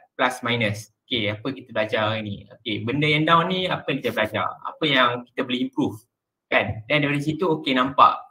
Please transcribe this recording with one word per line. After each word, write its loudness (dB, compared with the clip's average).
plus 0
minus. 0
Okey, -2
apa -6
kita -8
belajar 0
hari -2
ni? -8
Okey, -6
benda 0
yang 2
down 4
ni -2
apa -6
yang -2
kita -2
belajar? -2
Apa -12
yang 4
kita -6
boleh -4
improve? -2
Kan? 0
Dan 2
dari 0
situ -2
okey 0
nampak. 4